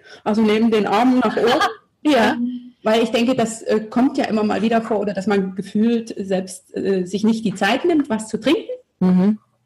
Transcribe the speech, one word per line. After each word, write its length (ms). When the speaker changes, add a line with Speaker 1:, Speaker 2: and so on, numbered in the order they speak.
Speaker 1:
Also 180
neben 280
den 160
Armen 340
nach 160
oben. 120
Speaker 2:
<laughs> 220
Ja. 280
Speaker 1:
Ähm, 200
weil 200
ich 80
denke, 240
das, 280
äh, 180
kommt 380
ja 60
immer 180
mal 200
wieder 200
vor, 180
oder 140
dass 120
man 280
gefühlt 600
selbst, 600
äh, 280
sich 200
nicht 200
die 100
Zeit 300
nimmt, 260
was 180
zu 100
trinken. 320
Speaker 2:
Mhm. 380